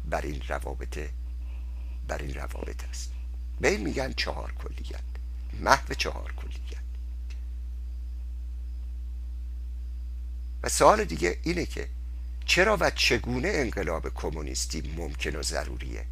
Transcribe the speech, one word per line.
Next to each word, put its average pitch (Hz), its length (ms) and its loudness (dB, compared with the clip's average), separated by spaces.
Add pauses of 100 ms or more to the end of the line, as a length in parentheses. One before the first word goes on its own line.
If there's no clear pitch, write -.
بر 78 160 0
این 69 280 -2
روابط، 64 500 -2 (1080)
بر 73 100 0
این 71 160 -2
روابط - 500 -4
است. - 260 -4 (500)
به 127 80 6
این 208 120 4
می‌گن 135 320 0
چهار - 400 -2
کلیت، - 480 -4 (600)
محو 135 340 6
چهار - 420 -2
کلیت. - 480 -4 (3750)
و - 60 0
سوال 196 360 8
دیگه 165 380 2
اینه 165 240 2
که - 220 -4 (580)
چرا 202 340 8
و 151 100 8
چگونه 123 580 4
انقلاب 92 680 2
کمونیستی 76 840 -2
ممکن 76 400 -2
و 73 60 -2
ضروریه؟ 64 680 -2